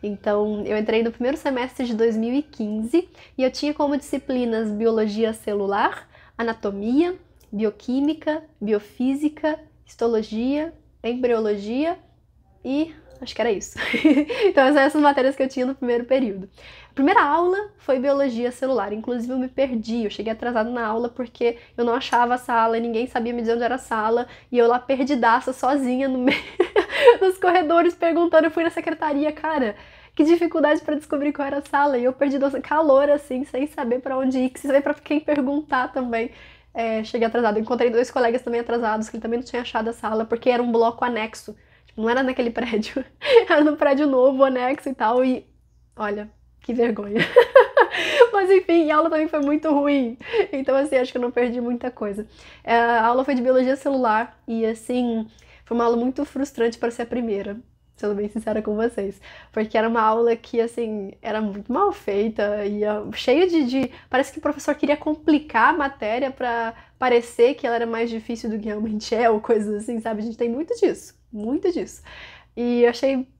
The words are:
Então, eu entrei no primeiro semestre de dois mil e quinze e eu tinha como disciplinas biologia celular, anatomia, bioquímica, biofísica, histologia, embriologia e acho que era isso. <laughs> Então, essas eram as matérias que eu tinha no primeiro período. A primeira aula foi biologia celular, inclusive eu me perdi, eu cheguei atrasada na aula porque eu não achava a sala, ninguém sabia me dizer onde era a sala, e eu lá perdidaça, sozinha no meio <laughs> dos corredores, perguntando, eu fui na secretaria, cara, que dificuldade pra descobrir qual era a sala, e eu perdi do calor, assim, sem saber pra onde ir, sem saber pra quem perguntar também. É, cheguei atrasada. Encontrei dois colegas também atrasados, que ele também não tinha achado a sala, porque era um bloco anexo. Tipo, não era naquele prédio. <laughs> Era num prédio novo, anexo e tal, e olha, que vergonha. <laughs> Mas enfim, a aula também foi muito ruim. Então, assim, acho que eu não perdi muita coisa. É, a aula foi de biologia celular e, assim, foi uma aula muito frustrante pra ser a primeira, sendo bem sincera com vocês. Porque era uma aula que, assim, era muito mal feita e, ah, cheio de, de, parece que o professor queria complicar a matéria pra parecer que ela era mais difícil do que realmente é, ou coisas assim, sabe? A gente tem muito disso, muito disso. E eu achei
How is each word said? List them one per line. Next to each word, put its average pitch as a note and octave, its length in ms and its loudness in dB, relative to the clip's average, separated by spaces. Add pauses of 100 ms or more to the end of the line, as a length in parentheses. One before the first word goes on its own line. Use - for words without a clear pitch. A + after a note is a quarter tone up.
Então, G#3 640 -2
eu G#3+ 100 -2
entrei A3 260 0
no A#3 100 -2
primeiro B3+ 240 -2
semestre B3+ 500 -4
de A#3+ 80 -4
dois A3+ 220 2
mil A3+ 180 -2
e C#4+ 80 0
quinze A3+ 680 -4 (300)
e C4 60 0
eu B3+ 60 2
tinha D4 220 -4
como D4 240 -2
disciplinas A#3+ 720 -4
biologia A3 640 0
celular, G3+ 760 -2 (300)
anatomia, A#3 800 -2 (360)
bioquímica, C#4 880 -2 (180)
biofísica, C4+ 1000 -2 (260)
histologia, A#3+ 880 -2 (300)
embriologia A#3 960 -2 (680)
e D4 300 -4 (260)
acho - 140 -14
que - 60 -8
era A#3 100 0
isso. - 280 -6
<laughs> D4+ 680 2
Então, F4+ 180 6
essas C#4+ 120 6
eram C4+ 100 6
as D4+ 80 0
matérias C#4 420 4
que C4+ 60 0
eu C4 60 0
tinha B3+ 180 -2
no C4+ 80 -2
primeiro A#3+ 300 -2
período. A3 440 0 (420)
A - 40 -20
primeira F4+ 280 4
aula F4+ 540 0
foi C4+ 220 -2
biologia B3+ 520 0
celular, A#3+ 420 -4
inclusive A#3+ 400 -6
eu C4 60 -4
me B3+ 100 -4
perdi, A#3 560 -2
eu G3+ 60 -2
cheguei G#3+ 220 -6
atrasada A#3 380 -2
na A#3+ 160 -4
aula A3+ 240 -4
porque A#3 480 -4 (180)
eu A#3+ 80 -2
não A#3 100 0
achava A#3+ 400 0
a B3+ 40 -4
sala, A3+ 400 0
ninguém A#3 280 -2
sabia A#3+ 280 -4
me A#3+ 80 -4
dizer A3+ 120 0
onde A#3+ 100 -2
era A#3 100 0
a B3+ 40 -6
sala, A3+ 480 -2 (240)
e B3 60 -2
eu A#3 100 6
lá A#3+ 120 4
perdidaça, B3+ 760 0
sozinha C4 560 0
no C4 100 -2
meio B3+ 240 0 (380)
<laughs> - 400 4
dos F#4 160 2
corredores, F4 580 4
perguntando, E4 520 2
eu D#4+ 40 0
fui E4 140 -2
na E4 60 0
secretaria, D#4 600 -2
cara, D4 460 -4 (380)
que D4+ 100 2
dificuldade E4 560 2
pra D4+ 140 -4
descobrir D4 400 -4
qual C#4+ 120 -4
era C#4 120 -4
a C#4+ 40 -8
sala, C#4+ 360 0
e A#3+ 60 -2
eu C4 100 2
perdi C#4 240 0
do C4+ 120 0 (120)
calor, D4 480 4
assim, C#4+ 340 -2
sem C4+ 220 -6
saber B3+ 340 -4
pra C4+ 160 -6
onde C4 220 0
ir, B3+ 180 0
sem C#4+ 140 -6
saber C#4 100 4
pra D4 140 -2
quem D4+ 260 -4
perguntar C#4+ 720 -2
também. A#3+ 380 -4 (420)
É, A3 320 -4
cheguei A3+ 220 -2
atrasada. A3+ 340 0
Encontrei A#3 300 0
dois A#3 200 0
colegas B3 300 0
também A#3 200 -4
atrasados, A#3 500 -2
que - 60 -12
ele A3 60 -10
também A#3 160 -4
não B3 80 -8
tinha A#3+ 140 -6
achado A3+ 280 -4
a A#3 40 -6
sala, A3 320 -4
porque A#3 240 -2
era B3 140 2
um A#3+ 100 -2
bloco A#3 320 2
anexo. A3 500 -6 (320)
Tipo, - 140 -14
não A3 80 0
era B3 140 2
naquele B3+ 280 -2
prédio. A#3 540 -4 (200)
<laughs> A#4+ 240 6
Era D4+ 140 6
num D4+ 140 4
prédio D4 300 2
novo, C4 360 4
anexo C4 460 0
e C4 60 -6
tal, B3 300 0
e B3+ 220 -2 (480)
olha, G#3 360 -8 (300)
que - 140 -8
vergonha. A3 460 0
<laughs> A#4 1120 4
Mas G4 180 2
enfim, E4+ 400 4
a D4+ 60 2
aula D#4+ 140 2
também D#4+ 180 0
foi D#4 120 -4
muito D4+ 300 0
ruim. C#4+ 480 0 (340)
Então, C4+ 240 -2
assim, C#4 200 0
acho B3+ 160 0
que B3+ 60 -6
eu B3 40 -2
não A#3+ 80 -2
perdi B3 300 -2
muita A#3+ 300 -6
coisa. G#3+ 360 -8 (380)
É, A#3 100 0
a A#3 320 4
aula B3 180 2
foi C#4+ 100 0
de B3 80 0
biologia B3+ 340 2
celular B3 600 -2 (100)
e, A3+ 180 -2
assim, A3+ 600 -4 (380)
foi A#3 120 -4
uma A#3+ 80 2
aula A#3 120 2
muito B3+ 280 -2
frustrante A#3+ 540 -4
pra A#3 120 -2
ser A#3 120 -8
a A3+ 40 -6
primeira, G#3 500 -6 (400)
sendo G#3 180 -4
bem G#3 140 -4
sincera G#3+ 320 -4
com G#3+ 160 -4
vocês. G#3+ 440 -4 (320)
Porque A3 260 -2
era A3 100 2
uma A3+ 140 0
aula A3+ 340 2
que, A#3 240 -6
assim, A3 520 -4 (100)
era A3 180 -4
muito G#3 320 -6
mal F#4 200 2
feita G#3 760 -2
e, G#3 180 -2
ah, G#3 180 -2 (120)
cheio D#4+ 340 4
de, E4 160 2
de, B3+ 260 -2 (200)
parece C4+ 220 0
que - 60 -12
o - 40 -14
professor D4 320 -2
queria D4 220 0
complicar D4 760 2
a E4+ 60 0
matéria C4+ 520 -2
pra A#3 440 -4 (240)
parecer A#3+ 560 4
que C#4 120 -8
ela A#3 100 0
era A#3 100 -2
mais A3+ 240 -4
difícil A3+ 400 -8
do A3 80 -6
que G#3+ 80 -8
realmente G#3+ 480 -4
é, A#3 160 4
ou G#3+ 100 2
coisas G#3+ 420 -2
assim, A#3 180 -6
sabe? A3 200 -6
A G#3 40 -6
gente A3+ 120 -8
tem A#3+ 120 -2
muito C#4+ 260 -4
disso, - 400 -2 (180)
muito B3 400 -4
disso. A3+ 300 -8 (540)
E A#3+ 260 2
eu A#3 80 6
achei C4 380 -2 (100)